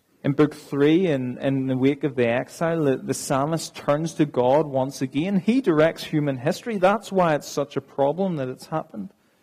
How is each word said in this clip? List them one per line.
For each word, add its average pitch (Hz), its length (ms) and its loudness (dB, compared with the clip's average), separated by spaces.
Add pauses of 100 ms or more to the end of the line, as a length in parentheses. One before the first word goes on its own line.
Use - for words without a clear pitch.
(220)
In 143 100 0
book 151 220 2
three, 156 540 2
in, 127 280 -4
in 135 300 -2
the 131 100 0
wake 135 260 2
of 135 140 -4
the 120 100 2
exile, 156 580 -2
the, 131 120 2
the 131 160 -4
psalmist 151 640 -4
turns 156 380 -2
to 165 100 2
God 139 420 2
once 135 360 -4
again. 165 360 -2
He 247 220 0
directs 160 420 2
human 147 360 -2
history. 190 400 -4
That's 196 340 2
why 175 220 2
it's 143 120 -4
such - 300 -6
a 135 60 -2
problem 165 540 -2
that 131 120 -4
it's - 200 -12
happened. - 440 -8 (300)